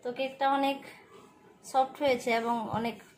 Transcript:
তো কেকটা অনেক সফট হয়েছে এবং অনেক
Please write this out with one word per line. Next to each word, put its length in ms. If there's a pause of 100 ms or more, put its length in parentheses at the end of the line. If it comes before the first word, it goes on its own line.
তো 60 (100)
কেকটা 280 (120)
অনেক 200 (920)
সফট 220 (100)
হয়েছে 260 (100)
এবং 160 (220)
অনেক 180 (220)